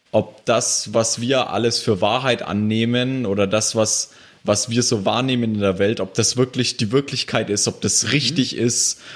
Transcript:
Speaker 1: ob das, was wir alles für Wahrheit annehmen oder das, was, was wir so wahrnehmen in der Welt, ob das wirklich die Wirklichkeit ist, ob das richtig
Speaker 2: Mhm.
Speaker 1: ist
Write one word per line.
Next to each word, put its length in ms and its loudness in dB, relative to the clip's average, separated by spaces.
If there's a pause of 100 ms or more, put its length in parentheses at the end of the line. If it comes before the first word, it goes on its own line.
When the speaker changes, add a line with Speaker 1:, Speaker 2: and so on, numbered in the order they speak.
(140)
Speaker 1:
ob 320 -2
das, 480 0
was 260 0
wir 300 0
alles 300 0
für 200 0
Wahrheit 420 0
annehmen 840 0
oder 220 2
das, 280 0
was, 360 0 (340)
was 240 0
wir 140 2
so 220 0
wahrnehmen 500 0
in 60 -2
der 180 2
Welt, 220 2
ob 140 -8
das 200 0
wirklich 400 0
die 160 -2
Wirklichkeit 580 -2
ist, 200 0
ob 100 -4
das 320 0
richtig 460 0
Speaker 2:
Mhm. 80 0
Speaker 1:
ist 340 -2 (160)